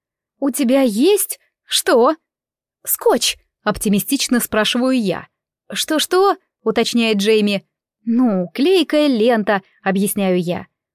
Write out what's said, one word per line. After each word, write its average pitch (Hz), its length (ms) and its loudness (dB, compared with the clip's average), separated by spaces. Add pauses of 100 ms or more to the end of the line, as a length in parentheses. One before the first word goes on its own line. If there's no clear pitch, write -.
(400)
«У 277 100 -2
тебя 269 320 0
есть... 269 580 0 (240)
что?» 285 520 2 (680)
«Скотч», - 540 0 (260)
оптимистично - 760 -2
спрашиваю 247 600 -2
я. 180 280 -4 (440)
«Что-что?» 359 640 0 (260)
уточняет 226 540 0
Джейми. 208 480 0 (400)
«Ну, 226 480 0
клейкая 302 540 2
лента», 220 540 2 (220)
объясняю 190 580 0
я. 175 260 -6 (280)